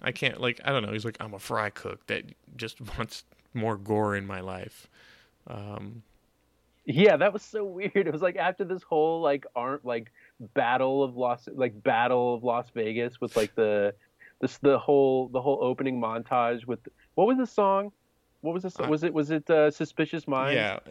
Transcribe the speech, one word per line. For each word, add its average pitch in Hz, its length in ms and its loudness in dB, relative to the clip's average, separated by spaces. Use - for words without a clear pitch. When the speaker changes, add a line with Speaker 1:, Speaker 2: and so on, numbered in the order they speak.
Speaker 1:
I 127 100 -4
can't, - 280 -4
like, 120 240 -4
I 139 80 -2
don't 127 120 0
know. 104 80 -6
He's 107 140 -4
like, 113 140 -8
"I'm 110 140 -10
a 98 60 -12
fry 110 300 -4
cook - 380 -12
that 107 160 -6
just 113 260 -12
<laughs> 110 160 -12
wants - 280 -10
more 110 240 -2
gore 104 380 0
in 98 100 -6
my 98 140 -10
life." 92 480 -12
Um, 104 560 -12
Speaker 2:
Yeah, 175 320 6
that 185 160 4
was 208 80 -6
so 214 240 -8
weird. 190 300 -8
It 170 160 2
was 156 100 -4
like 185 160 0
after 185 260 -2
this 180 200 -8
whole, 160 380 2
like, 143 240 0
arm, 127 280 -4
like, 117 280 -6
battle 131 500 2
of 123 140 -4
Las, 123 360 -2
like, 113 300 -2
battle 123 520 4
of 117 80 -6
Las 120 300 0
Vegas 117 460 -4
with, 117 160 -4
like, 107 200 0
the, 104 380 2
this, - 200 -4
the 139 200 6
whole, 135 500 4
the 127 120 -4
whole 135 200 2
opening 127 380 -2
montage 117 640 0
with, 120 140 -6
what 185 120 4
was 262 100 4
the 254 100 0
song? 196 440 2
What 160 120 -4
was 180 100 -4
the 185 80 -4
so-, - 140 -4
Speaker 1:
I - 40 -2
Speaker 2:
was 151 140 0
it, 165 100 0
was 151 180 0
it, 156 180 -2
uh, 151 200 6
Suspicious 156 580 -4
Minds? 135 280 0
Speaker 1:
Yeah, 104 240 0